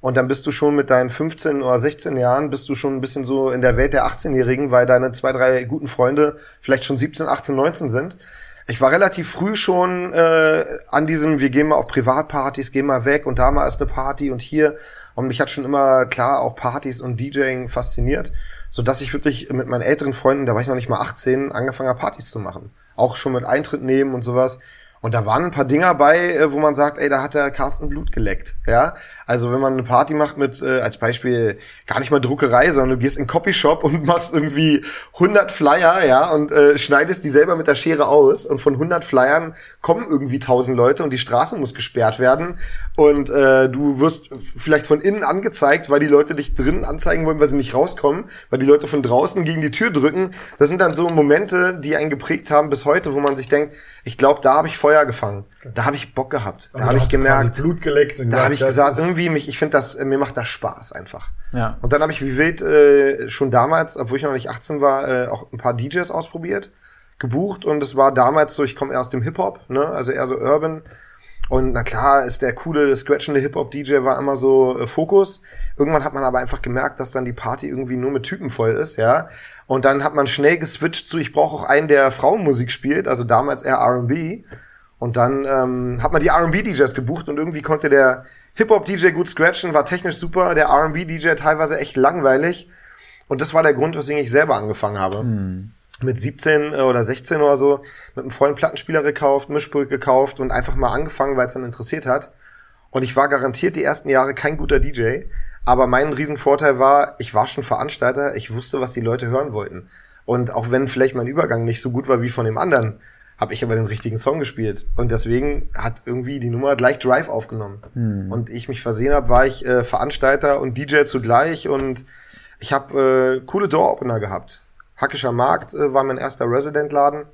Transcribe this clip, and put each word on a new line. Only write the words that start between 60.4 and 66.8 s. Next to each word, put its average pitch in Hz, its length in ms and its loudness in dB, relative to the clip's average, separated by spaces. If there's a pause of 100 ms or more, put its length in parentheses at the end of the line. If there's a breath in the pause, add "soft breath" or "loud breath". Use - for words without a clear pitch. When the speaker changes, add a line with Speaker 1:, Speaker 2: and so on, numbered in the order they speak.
Speaker 1:
Spaß - 420 -10
einfach. - 380 -14 (220 soft breath)
Speaker 3:
Ja. 113 300 -4
Speaker 1:
Und 120 120 2
dann 147 80 4
hab 156 100 0
ich - 100 -8
wie 135 160 -4
wild, 160 240 0
äh, 143 680 6
schon 135 220 -2
damals, 151 460 2
obwohl 127 200 -6
ich 135 60 -6
noch 143 100 -2
nicht 127 160 -6
achtzehn 143 320 -6
war, 139 260 2
äh, 127 200 -2
auch 107 260 -10
ein 120 40 -12
paar 120 160 -2
D 120 140 -4
Js 170 240 -4
ausprobiert, 165 600 -6 (480 soft breath)